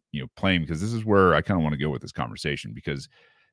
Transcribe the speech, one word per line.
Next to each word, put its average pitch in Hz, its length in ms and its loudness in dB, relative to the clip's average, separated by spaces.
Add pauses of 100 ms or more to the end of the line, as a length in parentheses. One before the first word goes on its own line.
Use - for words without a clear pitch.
(120)
you 73 80 -6
know, 65 160 -10
playing, 92 240 2
because 78 200 -4
this 107 120 -4
is 110 120 -4
where 98 300 6
I 76 60 4
kinda 90 200 0
wanna 76 180 0
go 76 120 -2
with 64 120 -6
this - 100 -14
conversation, 62 640 -6
because 71 340 -8 (440)